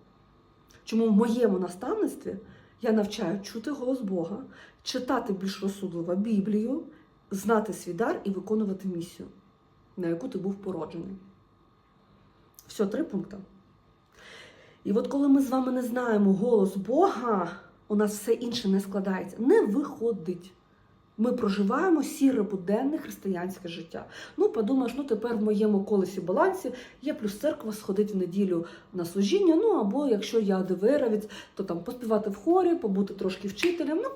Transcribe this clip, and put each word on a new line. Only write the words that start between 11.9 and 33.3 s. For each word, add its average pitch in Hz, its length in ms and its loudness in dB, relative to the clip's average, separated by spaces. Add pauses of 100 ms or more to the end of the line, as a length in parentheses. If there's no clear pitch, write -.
Все, 208 200 -2
три 254 180 -2
пункти. 202 320 -8 (1500)
І - 80 0
от 233 160 2
коли 277 200 2
ми 269 140 8
з 233 80 -2
вами 254 220 0
не 254 100 -2
знаємо 220 500 4
голос 208 440 2
Бога, 220 760 2 (380)
у 208 80 0
нас 208 220 2
все - 140 0
інше 226 360 -4
не 196 120 4
складається, 190 580 -4
не 330 240 6
виходить. 220 920 -2 (640)
Ми 240 140 2
проживаємо 254 720 2
сіре 254 400 2
буденне 202 560 0
християнське 185 720 -6
життя. - 360 -12 (320)
Ну, 392 120 4
подумаєш, 240 480 0
ну 285 80 -4
тепер 233 320 -2
в 208 60 0
моєму 208 420 4
колесі 185 360 0
балансі 247 520 0 (300)
є 285 120 -4
плюс 208 240 -6
церква, 269 340 -2
сходить 208 420 0
в - 20 0
неділю 180 500 0 (260)
на 175 120 -4
служіння, 311 520 4
ну 440 120 4
або 277 380 2
якщо 220 340 2
я 190 220 2
деверовець, 208 640 2 (260)
то 196 100 -6
там 170 200 -6
поспівати 220 460 -2
в 196 60 -6
хорі, 349 380 4
побути 202 400 0
трошки 196 340 -4